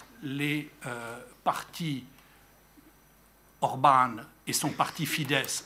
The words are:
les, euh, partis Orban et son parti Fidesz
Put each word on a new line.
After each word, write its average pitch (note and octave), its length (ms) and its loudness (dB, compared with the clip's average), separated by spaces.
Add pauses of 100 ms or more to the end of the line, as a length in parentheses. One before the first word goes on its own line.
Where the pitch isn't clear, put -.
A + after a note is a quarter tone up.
(220)
les, D3 480 -2 (160)
euh, A#2+ 340 -10 (240)
partis D3+ 600 -4 (1600)
Orban B2+ 560 6 (280)
et B2 80 -4
son D3+ 160 0
parti - 380 -2
Fidesz C#3 580 -2